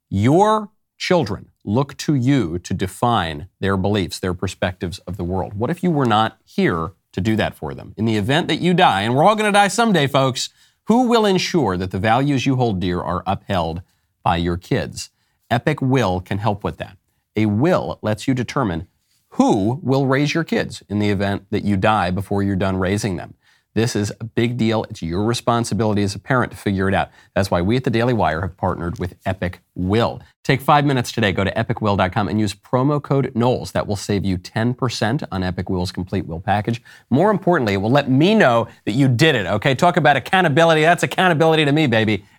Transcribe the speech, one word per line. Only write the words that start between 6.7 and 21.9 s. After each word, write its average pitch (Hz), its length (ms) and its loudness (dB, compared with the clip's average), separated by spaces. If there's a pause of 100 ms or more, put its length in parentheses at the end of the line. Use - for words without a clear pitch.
to 95 100 -4
do 110 140 2
that 92 180 0
for 69 220 -10
them? 53 200 -16
In 104 100 -2
the 113 100 0
event 113 320 0
that - 140 -4
you 175 120 2
die, 156 280 4
and 117 140 0
we're 143 80 4
all 208 120 4
gonna 214 160 0
die 202 160 4
someday, 190 400 2
folks, 131 420 0 (360)
who 240 220 2
will 226 180 2
ensure 175 520 0
that 92 140 -4
the 98 80 -4
values 127 460 2
you 139 100 2
hold 117 240 0
dear 87 220 -2
are 87 260 -4
upheld 87 540 -4 (420)
by 87 140 2
your 87 200 0
kids? - 520 -6 (400)
Epic 143 320 -2
Will 120 400 0
can 98 160 -6
help 104 260 -4
with 85 140 -8
that. - 200 -16 (380)
A 107 100 2
will 104 560 0
lets 107 260 -4
you 135 60 0
determine 113 540 -4 (420)
who 135 520 2
will 135 240 0
raise 135 280 0
your 165 100 -2
kids - 460 -6
in 101 100 -2
the 104 100 0
event 98 400 -2
that 104 140 -2
you 101 140 2
die 95 340 2